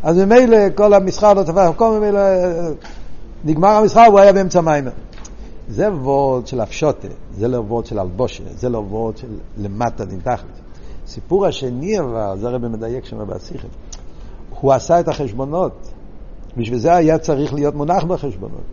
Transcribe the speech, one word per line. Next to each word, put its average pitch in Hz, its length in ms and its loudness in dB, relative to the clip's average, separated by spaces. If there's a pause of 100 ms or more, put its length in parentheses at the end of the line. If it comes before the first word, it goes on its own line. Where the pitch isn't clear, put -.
אז 165 140 4
ממילא 226 400 8 (180)
כל 208 180 6
המסחר 196 400 4
לא 196 100 4
תפס 170 260 4
מקום, 220 280 2
ממילא 208 220 2 (1300)
נגמר 160 240 4
המסחר, 214 360 8
הוא 202 140 8
היה 196 140 10
באמצע 185 280 2
מיימר. 147 300 0 (800)
זה 156 220 0
וורד 135 560 0
של 123 140 -4
הפשוטה, 127 460 -2 (300)
זה 107 100 -2
לא 127 100 0
וורד 113 280 -4
של 107 140 -6
הלבושה, 92 440 -4 (120)
זה 127 140 -4
לא 113 200 -4
וורד 110 280 -6
של 127 100 -14 (300)
למטה 107 480 -4
דין - 140 -10
תכלית. - 400 -6 (480)
סיפור - 380 -2
השני 139 540 -4
אבל, 113 400 -4
זה 113 80 -6
הרבי 120 200 -4
מדייק 113 380 -8
שם 113 120 -12 (100)
בשיחה, - 400 -12 (920)
הוא 135 140 2
עשה 131 260 2
את 165 80 0
החשבונות, 143 840 -6 (680)
בשביל 120 220 -4
זה 160 160 4
היה 160 220 4
צריך 147 360 -2
להיות 147 220 -2
מונח 156 280 -2
בחשבונות 107 580 -6 (120)